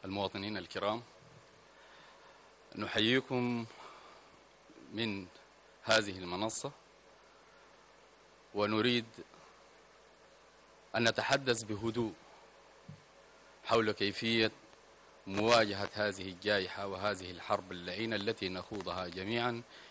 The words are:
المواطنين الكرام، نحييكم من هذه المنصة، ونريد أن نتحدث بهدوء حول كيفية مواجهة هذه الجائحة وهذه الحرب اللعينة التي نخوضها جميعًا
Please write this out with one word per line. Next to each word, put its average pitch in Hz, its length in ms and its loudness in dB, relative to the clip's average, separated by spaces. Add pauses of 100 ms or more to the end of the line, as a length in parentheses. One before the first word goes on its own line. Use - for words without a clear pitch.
المواطنين 98 520 -4
الكرام، 101 460 -2 (1700)
نحييكم 120 880 2 (1300)
من 101 320 -2 (580)
هذه 107 340 4
المنصة، 95 540 -4 (1800)
ونريد 110 520 4 (1900)
أن 113 120 6
نتحدث 120 560 2
بهدوء 110 500 -2 (1500)
حول 113 280 4
كيفية 110 600 2 (760)
مواجهة 101 680 4
هذه 98 360 -2
الجائحة 98 580 -2
وهذه 95 440 -4
الحرب 92 400 -4
اللعينة 92 440 -4
التي 101 340 -2
نخوضها 92 580 -6
جميعًا 117 540 -2 (300)